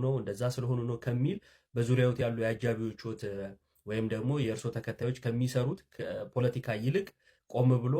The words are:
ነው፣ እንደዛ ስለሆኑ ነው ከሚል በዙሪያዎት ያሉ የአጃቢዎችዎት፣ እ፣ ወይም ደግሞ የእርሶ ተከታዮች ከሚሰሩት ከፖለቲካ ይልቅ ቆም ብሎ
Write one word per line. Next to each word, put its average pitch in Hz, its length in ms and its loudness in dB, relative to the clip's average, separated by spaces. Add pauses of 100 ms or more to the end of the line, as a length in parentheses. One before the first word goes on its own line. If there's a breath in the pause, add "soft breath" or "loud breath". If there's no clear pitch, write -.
ነው፣ 131 160 2
እንደዛ 104 340 -4
ስለሆኑ 123 320 -2
ነው 117 160 -2
ከሚል 131 400 0 (360 soft breath)
በዙሪያዎት 123 460 4
ያሉ 117 200 0
የአጃቢዎችዎት፣ 113 840 -2
እ፣ 101 100 -6 (520)
ወይም 110 220 0
ደግሞ 113 300 -2
የእርሶ 110 320 -2
ተከታዮች 117 480 -4
ከሚሰሩት 127 600 0 (100)
ከፖለቲካ 123 880 -2
ይልቅ 147 300 0 (440 soft breath)
ቆም 127 260 4
ብሎ 123 240 0